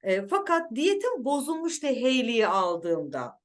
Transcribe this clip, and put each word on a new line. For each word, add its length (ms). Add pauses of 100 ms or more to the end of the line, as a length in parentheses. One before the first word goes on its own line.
E, 240
fakat 480
diyetim 500
bozulmuştu 600
Hailey'i 600
aldığımda. 960